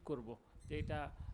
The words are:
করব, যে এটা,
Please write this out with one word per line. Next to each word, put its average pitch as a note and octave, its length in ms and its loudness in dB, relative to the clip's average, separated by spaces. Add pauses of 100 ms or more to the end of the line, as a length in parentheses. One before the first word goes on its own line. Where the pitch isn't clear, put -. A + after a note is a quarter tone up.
করব, A#2+ 300 2 (300)
যে D3+ 140 0
এটা, D3+ 320 2 (220)